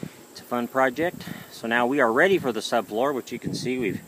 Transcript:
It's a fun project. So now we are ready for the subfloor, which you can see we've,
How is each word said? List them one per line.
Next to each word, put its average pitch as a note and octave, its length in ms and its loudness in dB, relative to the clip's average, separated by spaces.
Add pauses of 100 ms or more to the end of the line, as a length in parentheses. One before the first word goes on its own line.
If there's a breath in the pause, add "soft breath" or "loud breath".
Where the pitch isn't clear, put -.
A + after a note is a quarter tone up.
(300 loud breath)
It's - 100 -18
a - 40 -18
fun A#2+ 240 -4
project. C3 540 0 (280 loud breath)
So - 160 -10
now A#2+ 200 4
we C#3+ 140 2
are A#2+ 120 6
ready E3+ 260 6
for C3 140 -2
the G#2+ 80 -4
subfloor, A#2 540 0
which A#2+ 180 -8
you A#2 60 -6
can - 160 -6
see B2+ 240 -4
we've, G#2 300 -2